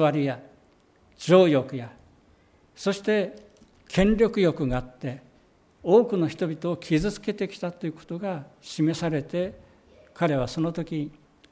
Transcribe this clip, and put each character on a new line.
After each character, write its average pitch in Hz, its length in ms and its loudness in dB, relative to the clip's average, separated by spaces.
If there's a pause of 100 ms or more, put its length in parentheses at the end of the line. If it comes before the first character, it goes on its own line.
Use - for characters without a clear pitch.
(140)
り 147 120 0
や 127 140 -4 (800)
情 180 300 6
欲 139 280 0
や、 117 160 -12 (840)
そ - 180 -2
し 196 80 -8
て 208 340 0 (520)
権 208 300 4
力 220 240 2
欲 156 260 2
が 127 100 -2
あ 127 40 -2
っ - 160 -16
て、 135 260 -10 (580)
多 208 240 4
く 202 120 -2
の 165 100 0
人 175 200 -4
々 160 240 -6
を 165 60 -4
傷 170 340 0
つ 202 100 -12
け 208 120 -4
て 208 140 -6
き - 100 -16
た 175 140 -6
と 175 140 -12
い 165 40 -4
う 151 40 -8
こ - 120 -20
と 170 140 -10
が 180 240 -8 (180)
示 160 380 -2
さ 165 100 -2
れ 151 140 -2
て、 180 300 -6 (600)
彼 160 220 0
は 127 120 0
そ - 140 -6
の 165 100 0
時、 156 400 -6 (400)